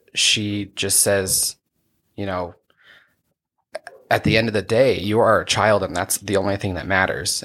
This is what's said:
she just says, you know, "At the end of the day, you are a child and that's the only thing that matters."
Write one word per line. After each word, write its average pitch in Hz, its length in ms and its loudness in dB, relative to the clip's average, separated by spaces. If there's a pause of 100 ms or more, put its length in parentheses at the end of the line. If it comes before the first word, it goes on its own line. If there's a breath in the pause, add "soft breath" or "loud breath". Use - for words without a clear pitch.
(140)
she 104 600 -2
just - 260 0
says, 98 560 0 (600)
you 101 100 -8
know, 90 280 -6 (1600 soft breath)
"At 110 140 0
the 107 120 2
end 113 120 2
of 104 60 -2
the 101 80 0
day, 113 360 2
you 104 220 0
are 101 200 4
a 78 60 -4
child 104 360 2
and 92 140 -4
that's 92 220 -4
the 98 180 -2
only 98 200 0
thing 98 180 -4
that 82 120 -8
matters." 92 580 -2